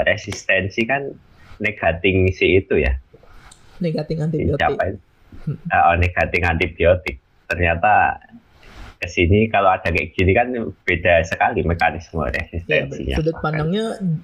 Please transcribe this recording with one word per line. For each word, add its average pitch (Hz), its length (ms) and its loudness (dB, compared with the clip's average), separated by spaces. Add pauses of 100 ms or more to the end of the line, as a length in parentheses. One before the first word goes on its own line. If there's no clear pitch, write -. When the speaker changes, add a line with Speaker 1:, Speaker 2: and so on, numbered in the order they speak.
Speaker 1:
resistensi 98 840 -2
kan 135 320 -4 (420)
negating 95 720 0
si 92 300 4
itu - 180 -2
ya. 67 220 0 (800)
Speaker 2:
Negating 160 440 -4
antibiotik. 156 360 -2
Speaker 1:
Siapa - 280 0
itu? 101 140 -6 (420)
Speaker 2:
Hmm. 151 140 -6 (140)
Speaker 1:
Ah, 87 160 4
oh, 85 100 6
negating 87 500 0
antibiotik. 85 720 2 (280)
Ternyata 85 760 2 (760)
kesini 95 500 2
kalau 101 220 2
ada 92 180 0
kayak 85 260 -2
gini 95 180 2
kan 123 200 2 (300)
beda 87 400 2
sekali 92 420 -2
mekanisme 82 580 -2
Speaker 2:
Iya, 65 160 -4
Speaker 1:
resistensinya. 131 800 -4
Speaker 2:
sudut 160 200 -2
pandangnya 170 580 -4 (280)